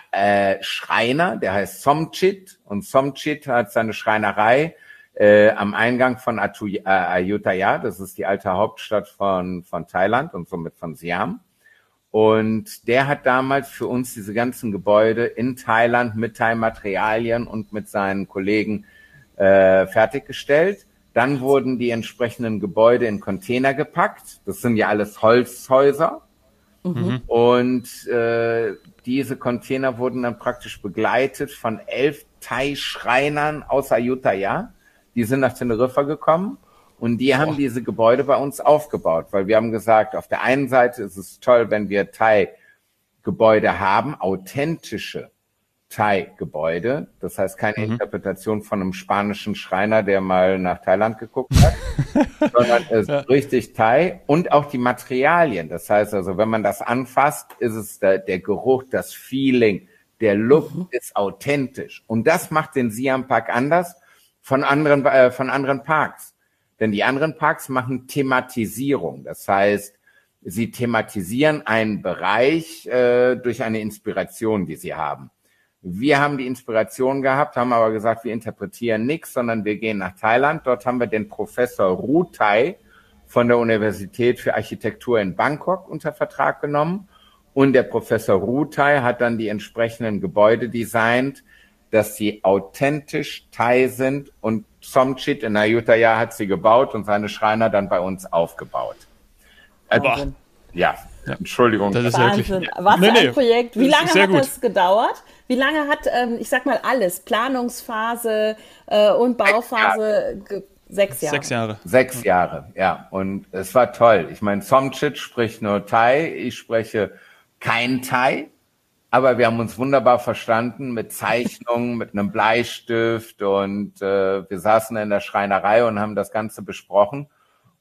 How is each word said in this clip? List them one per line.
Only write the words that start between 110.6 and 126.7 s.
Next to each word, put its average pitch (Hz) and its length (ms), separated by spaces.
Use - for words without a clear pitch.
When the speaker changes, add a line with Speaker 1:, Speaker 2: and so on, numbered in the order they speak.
Speaker 2:
sechs 190 320
Jahre. 151 140
Speaker 3:
Sechs 139 140
Jahre. 113 360
Speaker 1:
Sechs 123 380
Jahre, 87 540
ja. 92 340
Und 95 400
es 95 240
war 123 180
toll. 117 380
Ich - 120
meine, 101 200
Somchit 135 560
spricht - 420
nur 101 260
Thai, 123 480
ich 117 220
spreche 113 560
kein 120 440
Thai, 131 460
aber 127 280
wir 120 80
haben 117 120
uns 113 180
wunderbar 127 440
verstanden 120 720
mit 110 200
Zeichnungen, 120 840
<laughs> - 0
mit - 140
einem 101 180
Bleistift 113 1120
und, 98 580
äh, 98 480
wir 98 120
saßen 110 360
in 107 140
der 101 100
Schreinerei 101 640
und 107 140
haben 107 160
das 98 160
Ganze 110 320
besprochen. 101 640